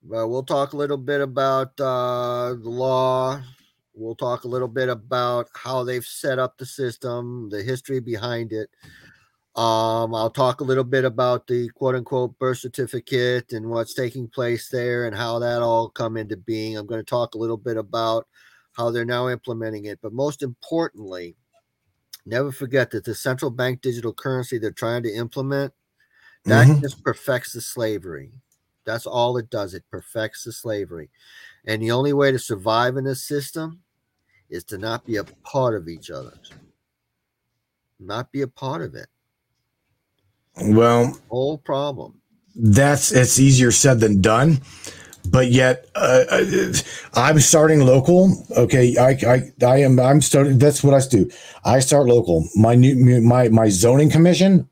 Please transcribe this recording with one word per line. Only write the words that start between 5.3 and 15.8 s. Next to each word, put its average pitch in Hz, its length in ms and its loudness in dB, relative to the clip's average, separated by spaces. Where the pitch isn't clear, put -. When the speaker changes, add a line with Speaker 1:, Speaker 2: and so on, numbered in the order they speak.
Speaker 1:
how 127 300 -8
they've 123 220 -8
set 131 340 -6
up 127 180 -6
the 131 80 -16
system, 120 840 -10
the 101 140 -10
history 131 360 -8
behind 117 540 -8
it. 110 160 -8
Um, 113 600 -2
I'll 113 140 -2
talk 127 320 -2
a - 20 -6
little 131 220 0
bit 131 180 -2
about 123 440 -2
the 120 220 -4
quote-unquote 127 680 -6
birth 127 200 -4
certificate 123 920 -6
and 113 180 -10
what's 117 240 -6
taking 123 340 -8
place 120 420 -8
there 120 360 -6
and 107 100 -10
how 117 240 -6
that 120 220 -4
all 113 280 0